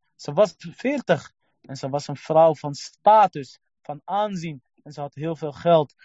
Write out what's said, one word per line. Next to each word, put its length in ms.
Ze 180
was 240
veertig 760
en 140
ze 140
was 180
een 80
vrouw 400
van 180
status, 840
van 240
aanzien. 560
En 80
ze 100
had 120
heel 220
veel 160
geld. 420